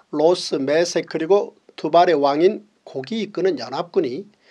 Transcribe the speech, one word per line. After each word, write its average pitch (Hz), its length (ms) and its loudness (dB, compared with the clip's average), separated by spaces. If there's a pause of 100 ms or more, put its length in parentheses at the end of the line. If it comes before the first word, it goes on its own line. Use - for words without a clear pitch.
(100)
로스, 170 440 0
메색 160 520 -2
그리고 165 480 0 (200)
두발의 170 400 4
왕인 147 520 2 (160)
곡이 143 400 -8
이끄는 175 360 -4
연합군이 151 680 -6 (260)